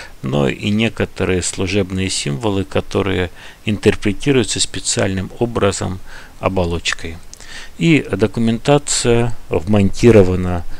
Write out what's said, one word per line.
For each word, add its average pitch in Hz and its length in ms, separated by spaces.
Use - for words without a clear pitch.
но 127 240
и 104 240
некоторые 95 720
служебные 95 680
символы, 101 540
которые 95 680
интерпретируются 104 920
специальным 98 800
образом 101 640
оболочкой. 85 800
И 165 340
документация 117 1200
вмонтирована, 95 1120